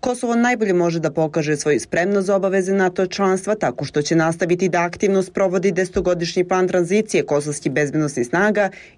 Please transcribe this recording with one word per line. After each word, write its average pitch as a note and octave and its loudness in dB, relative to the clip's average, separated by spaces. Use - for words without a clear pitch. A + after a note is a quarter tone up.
Kosovo B3 -2
najbolje A#3 2
može E3+ 2
da D#3 0
pokaže D#3 0
svoju D3 0
spremnost F#3+ 0
za G3+ 2
obaveze F#3+ 0
nato F#3 0
članstva F#3+ 0
tako D3 -4
što D3 -2
će E3 0
nastaviti E3 0
da F3 0
aktivno F#3+ 0
sprovodi F#3+ 0
desetogodišnji F3+ 0
plan F#3 2
tranzicije F#3 0
kosovskih D3 -2
bezbednosnih D3 0
snaga G3 0